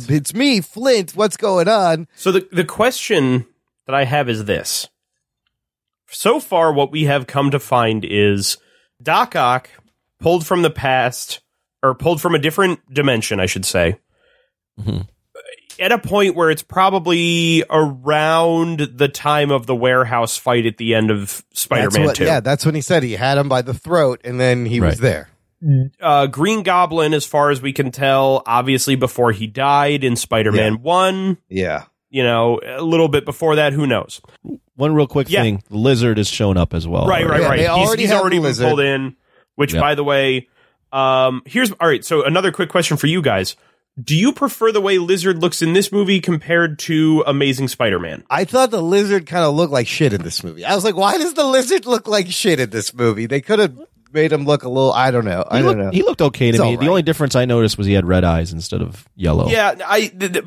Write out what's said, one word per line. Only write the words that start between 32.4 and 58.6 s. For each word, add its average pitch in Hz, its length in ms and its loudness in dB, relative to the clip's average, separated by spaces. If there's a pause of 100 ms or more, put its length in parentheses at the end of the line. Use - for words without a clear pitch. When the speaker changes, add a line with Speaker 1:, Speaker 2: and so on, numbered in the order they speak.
Speaker 2:
a 131 160 -10
little 165 260 2
bit 143 180 0
before 151 300 0
that, 147 180 2
who 147 120 -2
knows? 113 340 -4 (560)
Speaker 3:
One 147 180 0
real 147 120 4
quick 139 220 -2
Speaker 2:
Yeah. 190 140 2
Speaker 3:
thing, 104 260 -2
the 104 80 -10
Lizard 117 400 2
has 104 120 0
shown 98 280 0
up 87 160 2
as 82 160 -4
well, 85 180 0
Speaker 2:
Right, 170 200 2
Speaker 3:
right? 160 60 0
Speaker 2:
right, 151 100 2
Speaker 1:
Yeah, 156 60 2
Speaker 2:
right. - 100 0
Speaker 1:
they 156 40 0 (180)
Speaker 2:
He's, 202 80 2
Speaker 1:
already 226 160 0
Speaker 2:
he's 202 80 0
Speaker 1:
have 196 100 4
Speaker 2:
already 175 140 2
Speaker 1:
the 170 60 2
Speaker 2:
been 147 60 0
Speaker 1:
Lizard. 123 200 0
Speaker 2:
pulled 143 120 2
in, 135 360 -2 (400)
which, 143 180 0
Speaker 3:
Yep. 165 80 0
Speaker 2:
by 147 120 2
the 143 100 -2
way, 135 440 0 (420)
um, 131 540 0
here's, 220 280 -2
all - 160 -2
right, 123 160 0
so 151 200 0
another 175 260 0
quick 175 200 -4
question 165 260 0
for 147 100 -2
you 170 140 0
guys. 98 340 0 (480)
Do 151 140 -2
you 226 160 2
prefer 226 400 -2
the 208 80 0
way 196 180 2
Lizard 175 440 0
looks 170 200 -2
in 160 100 2
this 196 200 0
movie 196 280 2
compared 165 600 -2
to 156 460 2
Amazing 139 420 0
Spider-Man? 90 640 -2
Speaker 1:
I 160 140 0
thought 254 260 2
the 214 100 -2
Lizard 196 460 0
kinda 160 240 0
looked 147 220 0
like 123 160 0
shit 139 240 0
in 95 100 -2
this - 220 -8
movie. 85 200 -14
I 165 120 0
was 185 80 -2
like, 208 120 0
"Why 202 220 2
does 320 160 -2
the 294 100 0
Lizard 262 420 2
look 233 220 -2
like 202 220 0
shit 170 300 0
in 117 100 -4
this 110 240 -6
movie?" 117 320 0
They 139 140 -4
could 214 180 0
have 185 160 0 (380)
made 151 200 2
him 143 140 -2
look 147 160 2
a 127 60 -10
little, 135 240 2
I 131 180 2
don't 120 140 0
know. 92 260 -2
I 117 80 0
Speaker 3:
He 135 40 2
Speaker 1:
don't - 40 2 (100)
Speaker 3:
looked, 104 40 -4
Speaker 1:
know. 98 100 -2
Speaker 3:
he 185 120 0
looked - 200 0
okay 135 300 0
to 117 40 0
Speaker 1:
It's - 40 2
Speaker 3:
me. 156 60 2
Speaker 1:
all 120 60 0
Speaker 3:
The 120 60 -4
Speaker 1:
right. 139 100 0
Speaker 3:
only 185 140 2
difference 151 340 -2
I 127 80 2
noticed 117 340 2
was 101 80 -2
he 98 60 2
had 95 140 2
red 90 180 2
eyes 85 280 0
instead 82 280 -8